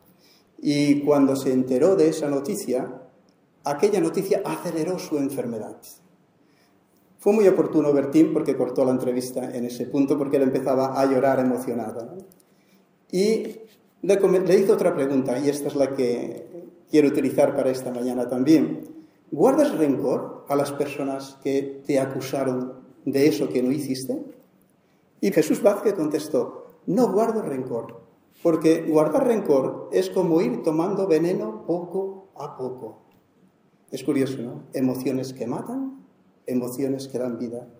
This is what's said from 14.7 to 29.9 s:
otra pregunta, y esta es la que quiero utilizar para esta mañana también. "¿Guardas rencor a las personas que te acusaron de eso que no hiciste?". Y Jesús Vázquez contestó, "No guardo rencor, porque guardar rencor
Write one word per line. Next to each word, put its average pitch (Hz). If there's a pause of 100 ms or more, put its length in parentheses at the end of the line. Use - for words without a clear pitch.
otra 180
pregunta, 135
y 139
esta 143
es 143
la 135
que 123 (440)
quiero 151
utilizar 135
para 131
esta 127
mañana 123
también. 139 (440)
"¿Guardas 262
rencor 139
a 143
las 143
personas 135
que 139
te 139
acusaron 131 (180)
de 139
eso 143
que 123
no 127
hiciste?". 131 (960)
Y 202
Jesús 226
Vázquez 202
contestó, -
"No 208
guardo 220
rencor, 127 (440)
porque 160
guardar 151
rencor 131